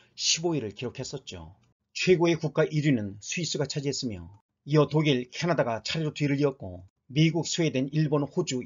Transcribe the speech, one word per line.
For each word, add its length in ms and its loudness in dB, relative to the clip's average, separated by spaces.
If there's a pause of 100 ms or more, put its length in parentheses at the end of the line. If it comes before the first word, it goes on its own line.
(140)
십오 360 0
위를 200 -2
기록했었죠. 840 -10 (380)
최고의 440 4
국가 280 0
일 220 0
위는 340 0
스위스가 460 -4
차지했으며, 640 -6 (360)
이어 200 6
독일, 460 2
캐나다가 500 0
차례로 320 -4
뒤를 260 0
이었고, 460 -2 (200)
미국, 400 2
스웨덴, 460 0
일본, 300 2
호주, 440 -2